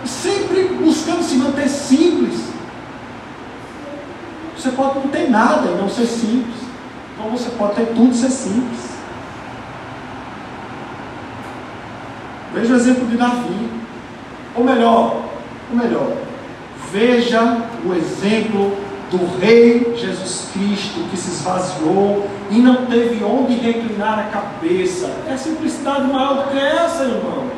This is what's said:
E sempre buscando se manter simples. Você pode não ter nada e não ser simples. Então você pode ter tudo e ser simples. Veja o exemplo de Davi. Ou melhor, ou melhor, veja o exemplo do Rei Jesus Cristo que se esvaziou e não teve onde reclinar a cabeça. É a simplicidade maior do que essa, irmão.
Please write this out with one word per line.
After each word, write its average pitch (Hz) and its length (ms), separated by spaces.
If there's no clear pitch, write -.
E 254 40
sempre 370 560
buscando 339 400
se - 140
manter 285 320
simples. 277 720
Você 254 140
pode 269 280
não 277 80
ter 311 220
nada 233 400
e 175 120
não 196 80
ser 233 160
simples. 233 560
Então 220 180
você 247 200
pode 208 240
ter 226 180
tudo 240 180
e 240 40
ser 254 140
simples. 226 600
Veja 233 200
o - 20
exemplo 240 320
de 226 100
Davi. 233 520
Ou 240 80
melhor, 233 580
ou 233 60
melhor, - 340
veja 233 680
o 185 80
exemplo 202 840
do 180 300
Rei 233 560
Jesus 185 580
Cristo 190 560
que 190 60
se 180 160
esvaziou 185 1000
e 214 100
não 247 260
teve 233 380
onde 247 300
reclinar 220 680
a 202 40
cabeça. 185 840
É 269 40
a 254 40
simplicidade 277 720
maior 269 320
do - 80
que 269 80
essa, 311 440
irmão. 247 420